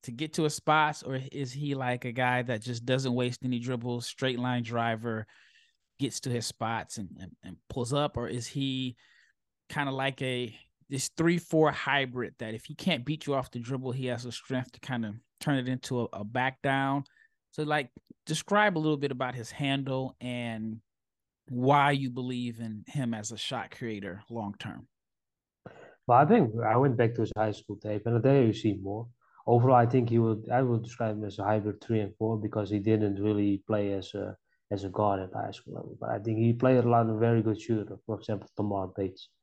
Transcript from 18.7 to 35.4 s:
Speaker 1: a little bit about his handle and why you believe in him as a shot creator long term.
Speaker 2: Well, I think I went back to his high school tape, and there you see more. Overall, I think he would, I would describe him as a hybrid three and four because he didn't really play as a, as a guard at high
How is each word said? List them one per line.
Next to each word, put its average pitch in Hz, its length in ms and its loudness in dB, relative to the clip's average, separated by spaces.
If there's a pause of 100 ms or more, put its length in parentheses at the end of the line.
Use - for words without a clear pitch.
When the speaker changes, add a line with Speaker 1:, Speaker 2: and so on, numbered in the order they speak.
Speaker 1:
a - 20 0
little 156 180 2
bit 139 140 -2
about 127 220 -4
his 120 160 -8
handle 135 680 -2
and 113 640 -6 (680)
why 139 420 4
you 139 180 -2
believe 123 500 -6
in 110 280 -8
him 123 260 -2
as 107 180 -8
a 110 60 -12
shot 113 340 -6
creator 101 580 -8
long 104 300 -6
term. - 280 -12 (1160)
Speaker 2:
Well, 120 120 8
I 143 80 8
think 156 260 6 (140)
I 110 120 4
went 131 200 4
back 120 180 2
to 120 60 -2
his 104 140 -2
high 107 160 0
school 101 260 -10
tape, 104 280 -6
and 117 160 2
there 135 220 6
you 110 100 6
see 101 280 0
more. 104 260 -6 (400)
Overall, 120 280 8
I 120 100 8
think 120 240 4
he 117 100 6
would, 110 320 2
I 123 100 4
would 120 220 2
describe 107 340 -4
him 107 80 -6
as 101 140 -10
a 101 40 -4
hybrid 104 380 0
three 110 200 0
and 98 160 -6
four 110 200 0
because 104 320 -2
he 104 100 0
didn't 104 420 2
really 101 460 2
play 104 260 0
as 95 200 -6
a, 98 220 -6 (360)
as 98 120 -2
a 98 60 -4
guard 101 320 2
at 92 120 -8
high 107 180 -6